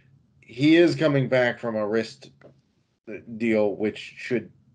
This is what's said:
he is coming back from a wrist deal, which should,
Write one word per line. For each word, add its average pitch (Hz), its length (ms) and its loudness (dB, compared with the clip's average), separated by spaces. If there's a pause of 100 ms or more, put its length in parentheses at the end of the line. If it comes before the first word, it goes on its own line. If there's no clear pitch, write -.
(420)
he 143 340 2
is 165 200 4
coming 139 340 0
back 123 300 0
from 113 180 -6
a 107 100 -2
wrist 113 440 -4 (1080)
deal, 107 380 2
which - 420 -6
should, - 340 -6 (240)